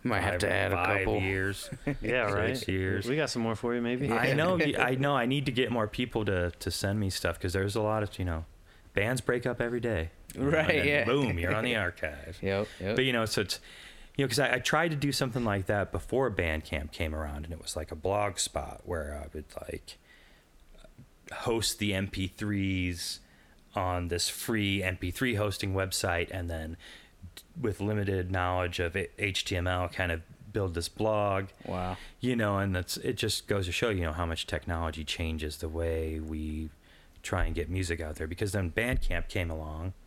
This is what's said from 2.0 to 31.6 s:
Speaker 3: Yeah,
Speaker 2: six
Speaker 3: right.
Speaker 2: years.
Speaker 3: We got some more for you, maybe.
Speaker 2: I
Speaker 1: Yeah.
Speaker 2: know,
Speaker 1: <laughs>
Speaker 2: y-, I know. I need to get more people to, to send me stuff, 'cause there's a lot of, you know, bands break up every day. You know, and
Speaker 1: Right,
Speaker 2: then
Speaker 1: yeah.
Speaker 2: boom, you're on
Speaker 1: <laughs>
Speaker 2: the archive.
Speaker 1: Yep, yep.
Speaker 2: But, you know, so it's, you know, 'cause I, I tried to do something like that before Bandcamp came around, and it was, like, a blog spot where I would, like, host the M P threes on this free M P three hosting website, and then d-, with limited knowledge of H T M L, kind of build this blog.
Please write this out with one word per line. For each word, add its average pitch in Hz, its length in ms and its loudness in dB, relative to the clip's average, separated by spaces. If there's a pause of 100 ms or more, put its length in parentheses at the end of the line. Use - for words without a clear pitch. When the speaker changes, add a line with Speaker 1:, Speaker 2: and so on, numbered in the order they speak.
Speaker 3:
Yeah, 117 240 2
Speaker 2:
six 101 80 2
Speaker 3:
right. 117 340 0
Speaker 2:
years. 95 380 0
Speaker 3:
We 131 100 0
got 151 140 0
some 117 120 -2
more 113 120 2
for 120 200 0
you, 120 60 0
maybe. 123 300 0
Speaker 2:
I 120 180 4
Speaker 1:
Yeah. 139 60 4
Speaker 2:
know, 170 220 4
Speaker 1:
<laughs> 160 40 2
Speaker 2:
y-, 151 180 2
I 131 180 2
know. 139 200 2
I 120 100 2
need 139 200 2
to 135 60 0
get 117 180 2
more 117 160 2
people 117 380 -2
to, 90 260 2
to - 200 -6
send 101 280 0
me 98 100 2
stuff, 87 320 -2
'cause 92 120 -2
there's 98 240 2
a 110 60 2
lot 107 200 2
of, - 160 -6
you 92 60 0
know, 82 200 -2 (500)
bands 117 260 2
break 123 260 0
up 120 140 -2
every 120 200 0
day. 95 300 0 (240)
You - 60 -8
know, 135 60 2
and 147 100 4
Speaker 1:
Right, 156 100 4 (100)
Speaker 2:
then 135 120 4
Speaker 1:
yeah. 143 160 4
Speaker 2:
boom, 117 340 4
you're 90 160 2
on 110 100 0
Speaker 1:
<laughs> 123 60 0
Speaker 2:
the 113 60 2
archive. 82 680 -4
Speaker 1:
Yep, 98 240 2 (140)
yep. 101 160 0
Speaker 2:
But, 127 80 4
you 131 80 4
know, 113 140 2
so 110 160 0
it's, - 180 -2 (560)
you 139 80 4
know, 131 40 0
'cause 113 120 2
I, 127 140 4
I 127 40 2
tried 160 320 2
to 151 60 0
do 143 160 2
something 127 320 0
like 101 220 2
that 101 260 2
before 127 400 0
Bandcamp 78 580 -2
came 78 240 -2
around, 76 300 -4
and 82 80 -8
it - 100 -10
was, - 140 -8
like, 78 160 -6
a 80 40 -8
blog 98 420 0
spot - 460 -4
where 73 380 -4
I 73 100 -12
would, 78 120 -8 (180)
like, - 360 -10 (1300)
host - 460 0
the 101 160 2
M 95 140 0
P 95 180 -2
threes 95 960 -2 (540)
on 90 340 0
this 87 200 0
free 101 540 0
M 92 140 0
P 90 140 -4
three 123 240 0
hosting 98 400 0
website, 90 560 0
and 90 200 -4
then 80 260 -6 (580)
d-, - 80 -18 (180)
with 107 200 0
limited 98 500 0
knowledge 90 480 2
of 87 180 0 (220)
H 101 260 0
T 92 120 -2
M 87 100 0
L, 90 220 2
kind 90 240 0
of 80 100 -2 (300)
build 95 220 0
this 85 140 -2
blog. 104 580 2 (180)